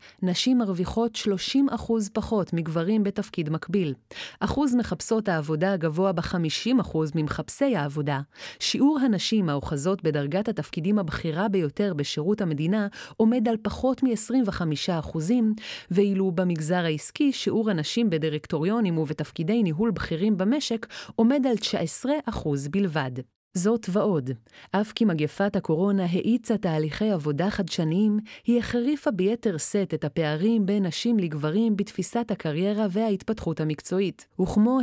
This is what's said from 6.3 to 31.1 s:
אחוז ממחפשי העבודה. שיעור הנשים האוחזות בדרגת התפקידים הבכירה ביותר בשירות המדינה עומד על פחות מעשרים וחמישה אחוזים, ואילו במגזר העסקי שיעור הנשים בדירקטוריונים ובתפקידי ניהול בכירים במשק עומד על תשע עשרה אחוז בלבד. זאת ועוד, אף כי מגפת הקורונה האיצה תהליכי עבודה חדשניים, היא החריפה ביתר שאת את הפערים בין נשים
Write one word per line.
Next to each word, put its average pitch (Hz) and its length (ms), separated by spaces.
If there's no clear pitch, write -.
אחוז 156 360
ממחפשי 165 600
העבודה. 143 460
שיעור 294 400
הנשים 208 500
האוחזות 147 540
בדרגת 156 460
התפקידים 190 500
הבכירה 170 480
ביותר 190 460
בשירות 156 480
המדינה 175 460
עומד 226 300
על 226 140
פחות 254 420
מעשרים 247 440
וחמישה 165 520
אחוזים, 214 540
ואילו 190 400
במגזר 175 540
העסקי 208 480
שיעור 214 360
הנשים 202 400
בדירקטוריונים 165 880
ובתפקידי 160 640
ניהול 180 280
בכירים 175 460
במשק 226 500
עומד 254 320
על 233 100
תשע - 220
עשרה 247 340
אחוז 147 420
בלבד. 156 440
זאת 214 320
ועוד, 175 400
אף 214 200
כי - 140
מגפת 175 500
הקורונה 185 500
האיצה 220 520
תהליכי 160 540
עבודה 151 380
חדשניים, 196 720
היא 240 140
החריפה 254 520
ביתר 196 460
שאת 190 360
את 151 100
הפערים 165 640
בין 202 200
נשים 220 340